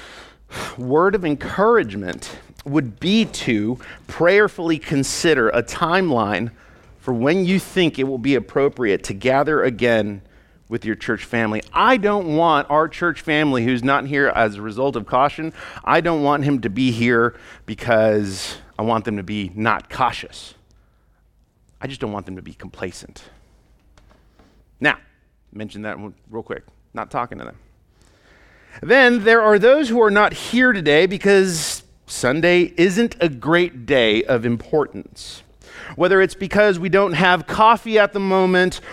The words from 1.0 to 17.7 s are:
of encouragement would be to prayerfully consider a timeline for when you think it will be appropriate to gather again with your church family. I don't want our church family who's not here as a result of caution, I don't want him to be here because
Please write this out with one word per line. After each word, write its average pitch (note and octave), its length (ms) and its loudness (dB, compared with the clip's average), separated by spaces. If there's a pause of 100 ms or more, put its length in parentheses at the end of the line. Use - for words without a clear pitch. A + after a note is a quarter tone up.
of F#3+ 80 -4
encouragement D3 1120 -2 (260)
would C#3 360 -4
be G#3 260 2
to A2+ 540 -2 (260)
prayerfully E3+ 720 2
consider C#3 720 0
a A#2+ 140 2
timeline A#2+ 880 -2 (480)
for - 120 -6
when C#3+ 320 0
you F#3+ 140 2
think F3+ 400 -2
it C3+ 60 -2
will C3+ 160 -4
be C3+ 160 0
appropriate B2 680 0
to G#2 120 -8
gather C3+ 480 0
again G#2+ 580 0 (480)
with A2+ 160 -8
your A2 80 -4
church G#2+ 320 -6
family. A2 380 -4 (100)
I A#3 240 2
don't G3 380 -2
want D#3 340 0
our D#3 180 2
church E3+ 340 -4
family D3 440 0
who's B2 180 -2
not C#3 220 0
here C#3 300 0
as G#2+ 220 0
a G2+ 40 -14
result A2+ 340 -4
of G#2+ 120 -8
caution, C#3+ 460 -2 (300)
I D#3+ 180 2
don't D#3+ 200 -2
want C#3+ 220 0
him C#3 180 0
to A#2 80 -4
be B2 220 0
here A#2 420 2 (320)
because G#2+ 920 0 (200)